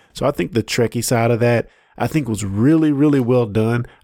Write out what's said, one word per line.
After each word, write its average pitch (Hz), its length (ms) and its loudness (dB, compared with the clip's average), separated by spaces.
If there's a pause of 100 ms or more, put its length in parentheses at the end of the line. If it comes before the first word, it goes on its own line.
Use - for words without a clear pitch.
(120)
So - 120 -6
I 139 60 0
think - 220 -4
the 113 100 0
Trekkie 117 420 -2
side 117 280 0
of 113 80 0
that, 120 280 0 (300)
I - 80 -2
think 147 220 -4
was 107 160 -4
really, 147 480 2
really 143 280 2
well 120 260 0
done. 110 400 -2 (180)